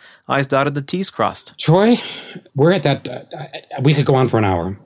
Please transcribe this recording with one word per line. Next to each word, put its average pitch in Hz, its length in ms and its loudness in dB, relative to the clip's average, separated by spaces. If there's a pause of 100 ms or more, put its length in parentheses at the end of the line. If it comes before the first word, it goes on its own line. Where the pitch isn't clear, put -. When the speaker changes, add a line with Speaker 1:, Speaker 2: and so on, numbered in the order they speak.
(280)
Speaker 1:
I's 135 200 0
dotted, 139 260 0
the 143 80 -4
T's 180 300 -4
crossed. - 480 -4
Speaker 2:
Troy, 202 380 4 (580)
we're 151 160 4
at 190 100 0
that, 139 260 -2
uh, - 140 -8 (640)
we 147 100 4
could 143 140 2
go 143 80 4
on 131 120 2
for 113 120 0
an 107 40 2
hour, 92 420 -2